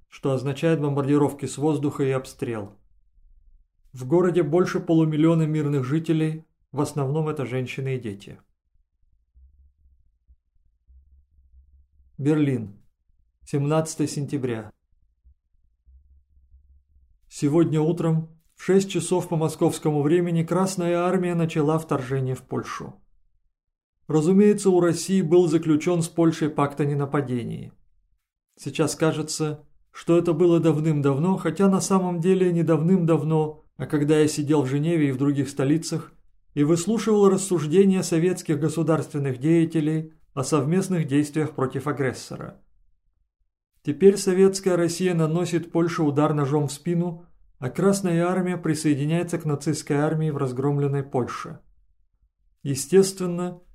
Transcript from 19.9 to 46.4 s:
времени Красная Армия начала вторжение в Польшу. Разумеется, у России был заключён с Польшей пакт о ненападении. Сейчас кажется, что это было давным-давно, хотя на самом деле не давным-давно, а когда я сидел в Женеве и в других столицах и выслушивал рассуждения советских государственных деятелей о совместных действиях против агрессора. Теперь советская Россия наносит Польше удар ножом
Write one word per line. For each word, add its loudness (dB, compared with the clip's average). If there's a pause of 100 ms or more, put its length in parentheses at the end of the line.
времени 2
Красная 0
Армия 0
начала 0
вторжение -4
в -14
Польшу. -10 (1080)
Разумеется, 4
у 6
России 0
был 4
заключён 0
с -6
Польшей 0
пакт -2
о 0
ненападении. -4 (840)
Сейчас -4
кажется, -4 (240)
что 0
это 2
было 4
давным-давно, 2
хотя 0
на 4
самом 0
деле 2
не 2
давным-давно, 2 (100)
а -10
когда 2
я 6
сидел 0
в 0
Женеве 0
и -2
в -4
других 0
столицах -2 (400)
и 2
выслушивал 2
рассуждения 2
советских 0
государственных -2
деятелей 0 (220)
о -4
совместных 0
действиях -2
против -4
агрессора. -6 (1200)
Теперь 4
советская 2
Россия 0
наносит -2
Польше 0
удар 2
ножом 0